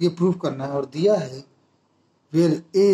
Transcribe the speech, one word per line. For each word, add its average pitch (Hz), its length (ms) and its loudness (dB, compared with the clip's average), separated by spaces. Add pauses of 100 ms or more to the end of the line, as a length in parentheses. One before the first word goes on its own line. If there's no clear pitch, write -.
ये 175 60 2
प्रूव 170 300 0
करना 135 260 -6
है 139 60 -8
और 139 160 -4
दिया 165 280 0
है 139 300 -6 (880)
where 160 240 2 (200)
A 190 60 4 (120)